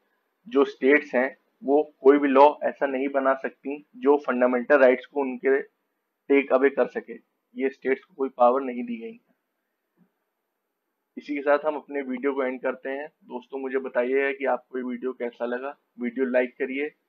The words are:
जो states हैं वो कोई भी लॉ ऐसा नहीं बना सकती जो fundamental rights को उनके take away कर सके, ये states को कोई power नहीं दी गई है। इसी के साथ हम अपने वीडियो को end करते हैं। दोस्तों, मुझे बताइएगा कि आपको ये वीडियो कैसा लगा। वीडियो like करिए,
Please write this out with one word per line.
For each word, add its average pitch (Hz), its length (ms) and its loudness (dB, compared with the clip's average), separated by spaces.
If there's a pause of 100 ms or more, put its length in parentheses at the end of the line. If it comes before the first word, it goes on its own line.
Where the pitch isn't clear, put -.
(480)
जो 135 180 2
states 143 500 0
हैं 131 220 -2 (260)
वो 139 180 0 (200)
कोई 143 180 8
भी 143 80 0
लॉ 139 200 8 (160)
ऐसा 127 220 -4
नहीं 135 240 -2
बना 135 240 0
सकती 135 520 -10 (120)
जो 135 200 4
fundamental 127 600 2
rights 127 260 4
को 143 160 -6
उनके 135 380 0
take - 920 -2
away 131 160 4
कर 127 180 0
सके, 113 260 -12 (420)
ये 131 140 -4
states 131 340 -4
को - 140 -20
कोई 135 200 -4
power 127 240 4
नहीं 123 220 -8
दी 120 140 -10
गई 113 140 -12
है। 117 80 -20 (2000)
इसी 147 180 -10
के 143 60 -8
साथ 143 240 0
हम 151 100 -2
अपने 143 260 -8
वीडियो 127 320 -4
को 135 100 -4
end 127 180 -6
करते 131 280 -6
हैं। 139 180 -8
दोस्तों, 123 520 -16
मुझे 135 180 -4
बताइएगा 131 540 -2
कि 135 140 -8
आपको 127 320 -4
ये 127 60 -6
वीडियो 123 300 -8
कैसा 120 320 -8
लगा। 127 320 -8 (220)
वीडियो 120 260 -4
like 127 320 -2
करिए, 139 320 -6 (200)